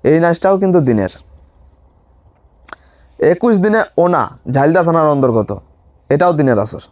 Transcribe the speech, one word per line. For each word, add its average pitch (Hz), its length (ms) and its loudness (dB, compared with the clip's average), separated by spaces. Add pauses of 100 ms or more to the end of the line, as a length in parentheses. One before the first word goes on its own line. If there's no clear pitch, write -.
এই 156 160 2
নাচটাও 170 380 0
কিন্তু 185 240 0
দিনের। 110 300 -2 (2000)
একুশ 175 380 0
দিনে 208 240 0 (160)
ওনা, 170 260 0 (280)
ঝালদা 151 320 2
থানার 165 260 0
অন্তর্গত, 123 400 0 (600)
এটাও 170 240 2
দিনের 135 260 0
আসর। 87 320 -8